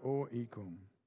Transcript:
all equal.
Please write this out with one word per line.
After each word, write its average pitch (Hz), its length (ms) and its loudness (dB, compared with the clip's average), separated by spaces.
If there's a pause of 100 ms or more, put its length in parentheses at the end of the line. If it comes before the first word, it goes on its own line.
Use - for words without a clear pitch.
all 139 280 4
equal. 113 420 -2 (340)